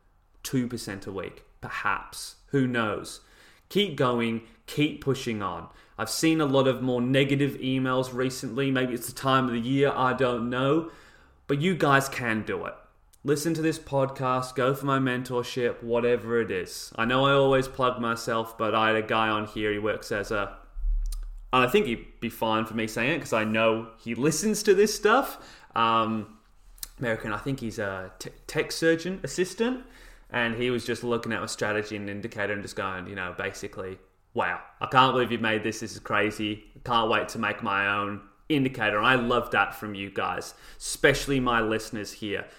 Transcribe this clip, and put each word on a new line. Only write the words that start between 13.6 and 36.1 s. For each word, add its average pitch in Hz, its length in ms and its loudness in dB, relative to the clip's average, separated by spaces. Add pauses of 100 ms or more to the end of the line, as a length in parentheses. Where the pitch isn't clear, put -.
this 156 180 0
podcast, 131 720 -2
go 131 200 2
for 139 120 -6
my 135 140 2
mentorship, 123 840 -2
whatever 117 580 2
it 101 120 -2
is. - 420 -6
I 113 100 0
know 131 220 4
I 139 60 6
always 135 340 6
plug 123 340 -2
myself, 117 560 -2
but 110 200 0
I 110 120 4
had 110 80 4
a 110 60 2
guy 110 260 2
on 107 180 0
here, 107 260 -2
he 104 80 -2
works 104 320 -4
as 101 180 -4
a, 101 260 -2 (960)
and 127 120 8
I 123 40 2
think 208 180 4
he'd - 340 -6
be 113 80 -4
fine 113 380 0
for 104 80 -10
me 113 140 -2
saying 120 240 -2
it 139 80 -2
'cause 135 120 -6
I 110 120 2
know 113 540 2
he 117 180 -8
listens 165 480 0
to 202 100 8
this 208 180 6
stuff. 247 460 2 (380)
Um, 110 640 2 (600)
American, 113 340 -2
I 104 60 -4
think 135 220 -4
he's 110 180 -6
a 95 400 -6
te-, - 120 -12 (180)
tech 156 240 -4
surgeon 165 500 0
assistant, 226 640 -2 (420)
and 117 280 -2
he 123 140 0
was 120 140 -2
just 120 200 -4
looking 117 280 -2
at 98 80 -2
my 107 60 -6
strategy 107 480 -2
and 101 160 -6
indicator 101 420 -4
and 101 100 -4
just 92 120 -12
going, 95 320 -6
you 98 80 -12
know, 92 240 -6
basically, 98 600 -8 (340)
"Wow, 90 260 0 (200)
I - 60 -4
can't 131 260 6
believe 123 180 2
you've 117 100 -2
made 110 220 0
this. 110 180 -4
This 104 120 -10
is 101 80 -14
crazy. 104 640 -2 (100)